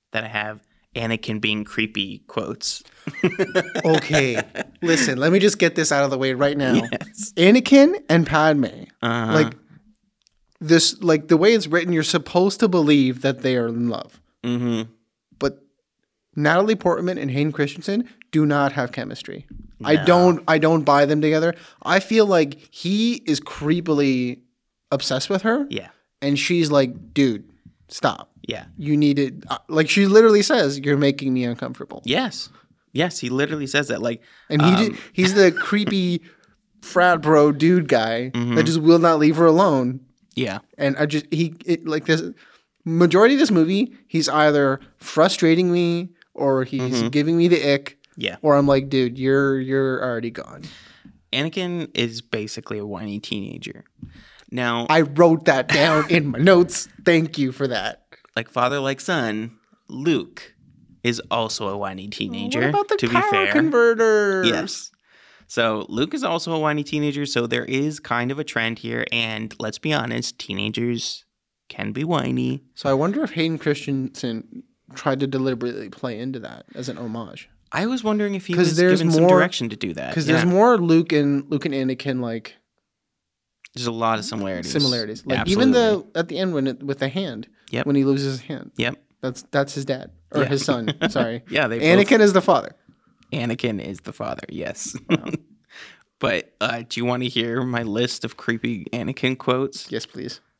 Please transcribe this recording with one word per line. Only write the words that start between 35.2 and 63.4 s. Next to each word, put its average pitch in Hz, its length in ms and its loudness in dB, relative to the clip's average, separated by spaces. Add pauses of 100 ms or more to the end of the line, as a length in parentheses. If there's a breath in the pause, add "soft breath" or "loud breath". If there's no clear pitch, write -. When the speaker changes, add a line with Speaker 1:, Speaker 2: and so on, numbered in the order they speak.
Speaker 2:
the 190 180 6
creepy 196 720 -2 (300 soft breath)
<laughs> - 300 -20
frat 175 400 2
bro 151 300 6
dude 160 340 4
guy 120 480 -2
Speaker 1:
Mm-hmm. 120 220 0
Speaker 2:
that 117 80 4
just 160 160 0
will 165 180 6
not 165 220 4
leave 151 160 4
her 170 100 4
alone. 143 540 2 (340)
Speaker 1:
Yeah. 107 240 -4 (180)
Speaker 2:
And 139 200 -2
I 151 100 0
just, 151 260 -4
he, 160 220 -2 (100)
it, 170 220 -2
like, 151 200 -4
this 160 160 2 (600 soft breath)
majority 175 500 6
of 269 60 2
this 254 120 2
movie, 190 420 2 (140)
he's 156 200 -2
either 147 520 2 (160 soft breath)
frustrating 175 760 2
me 175 380 0 (260 soft breath)
or 135 300 0
he's 135 160 -6 (180)
Speaker 1:
Mm-hmm. 117 100 0
Speaker 2:
giving 147 300 0
me 170 80 4
the 143 280 2
ick. 139 200 -6 (220)
Speaker 1:
Yeah. 92 260 -8
Speaker 2:
Or 147 140 6
I'm 143 100 4
like, 139 220 2
"Dude, 131 320 0
you're, 135 400 2
you're 131 440 -2
already 117 280 -6
gone." - 300 -16 (680 loud breath)
Speaker 1:
Anakin 165 640 -4
is 113 280 -4
basically 107 560 -10
a 104 80 -10
whiny 104 340 -10
teenager. - 640 -12 (640 loud breath)
Now 120 380 -4
Speaker 2:
I 160 140 4
wrote 160 420 4
that 135 240 2
down 156 420 2
in 160 180 2
my 120 100 -4
notes. 175 500 4 (160)
Thank 165 340 2
you 131 140 -2
for 139 160 -4
that. 110 380 -6 (280)
Speaker 1:
Like 113 140 -6
father, 127 320 0
like 135 200 -4
son, 117 580 -4 (300)
Luke 135 680 -4 (500)
is 120 160 -2 (100)
also 113 380 -4
a 98 80 -6
whiny 98 320 -10
teenager, 98 540 -6
Speaker 2:
What - 80 2
about 403 180 -2
the 427 80 0
Speaker 1:
to - 120 -2
Speaker 2:
power 349 140 2
Speaker 1:
be 415 60 -2
fair. 392 240 0